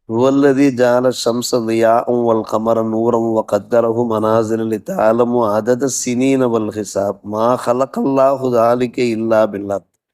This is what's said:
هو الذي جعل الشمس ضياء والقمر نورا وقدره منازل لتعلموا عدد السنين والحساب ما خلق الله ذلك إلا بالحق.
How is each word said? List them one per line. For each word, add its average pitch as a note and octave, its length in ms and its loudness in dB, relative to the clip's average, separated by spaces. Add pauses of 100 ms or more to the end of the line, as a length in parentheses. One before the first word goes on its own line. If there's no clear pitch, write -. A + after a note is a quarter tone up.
(100)
هو A#2+ 180 2
الذي C#3 480 4
جعل B2 300 2
الشمس A#2+ 480 -2
ضياء A2+ 560 0
والقمر A2+ 720 0
نورا A2+ 340 0
وقدره A2+ 880 0
منازل A2 640 0
لتعلموا A#2 800 0
عدد A2 340 0
السنين C3 600 0
والحساب G#2 840 -2
ما A2 320 0
خلق B2 420 -4
الله C3+ 400 2 (160)
ذلك A#2+ 440 2
إلا A2+ 460 0
بالحق. G2+ 440 -6 (240)